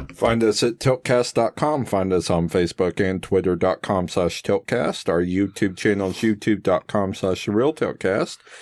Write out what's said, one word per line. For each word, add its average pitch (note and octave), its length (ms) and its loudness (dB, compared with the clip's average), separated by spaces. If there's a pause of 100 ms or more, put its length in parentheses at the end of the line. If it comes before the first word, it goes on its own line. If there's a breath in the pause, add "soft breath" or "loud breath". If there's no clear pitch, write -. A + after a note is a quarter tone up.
(140)
Find A2+ 320 2
us G#2+ 180 2
at A#2 160 -2
tiltcast B2+ 540 0
dot A#2 240 0
com. D3+ 260 0
Find F#2+ 300 0
us F2 160 0
on E2+ 180 2
Facebook F2+ 580 0
and F#2 160 -2
twitter F#2 360 0
dot F#2 240 0
com F#2 260 0
slash F2 360 -2
tiltcast. - 680 -2
Our F2 120 2
YouTube F#2+ 540 0
channel G2 360 0
is F2+ 60 -8
youtube G#2+ 460 0
dot F#2 240 0
com G2 260 -2
slash F#2 360 -2
real A#2+ 240 2
tiltcast. G2+ 640 -2 (240 loud breath)